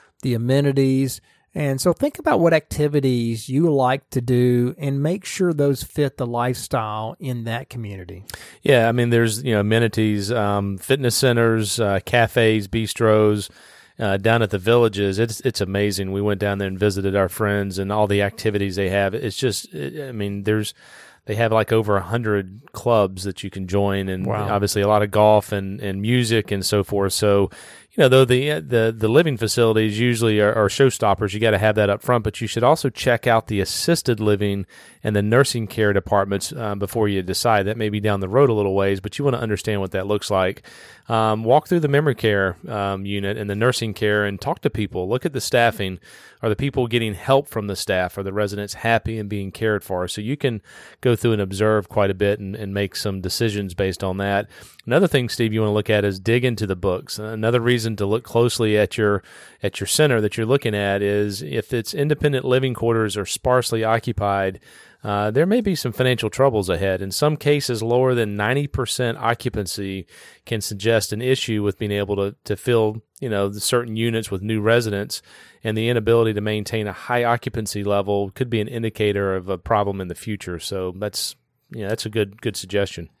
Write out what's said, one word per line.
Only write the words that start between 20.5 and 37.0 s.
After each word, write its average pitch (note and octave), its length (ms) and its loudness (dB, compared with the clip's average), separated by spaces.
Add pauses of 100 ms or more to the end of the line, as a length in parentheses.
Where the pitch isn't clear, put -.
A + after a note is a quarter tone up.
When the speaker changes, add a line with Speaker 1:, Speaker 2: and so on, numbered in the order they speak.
Speaker 2:
they G#2+ 100 -6
have, A2+ 160 0
like, A2 200 2
over G#2+ 240 2
a F#2+ 60 0
hundred G#2 600 -4 (100)
clubs G2 520 0
that G2 200 -8
you G2 80 -10
can F#2+ 160 -8
join, G2 420 0
and F#2+ 160 -4
Speaker 1:
Wow. G#2 240 -2
Speaker 2:
obviously G2+ 320 0
a G2+ 60 2
lot G#2 160 4
of G2+ 80 -4
golf G#2+ 400 4
and, G2 280 -6
and G2 220 -6
music A2+ 480 2
and G2 160 -2
so G2+ 180 2
forth. G2 300 -2
So, G2+ 380 4 (400)
you G#3 100 0
know, C3 80 6
though C3 160 8
the, C#3+ 360 0
the, A2+ 360 0
the A2 120 0
living C#3+ 280 4
facilities A2 600 2
usually A2+ 400 2
are, G#2 140 4
are G#2+ 160 2
showstoppers, G#2 640 2
you G#2 60 -4
gotta G#2+ 200 2
have G#2+ 160 2
that G#2 140 2
up G2 120 -2
front, A#2+ 220 0
but A2 180 -6
you A2 60 -4
should A#2 160 -4
also C#3 260 4
check - 380 -2
out A2+ 180 4
the G#2 140 -2
assisted - 600 0
living G2+ 460 0 (380)
and G#2+ 120 0
the G2+ 60 4
nursing A#2 460 2
care G#2 260 2
departments, G2 600 0
um, G#2 260 -6
before G#2 280 -2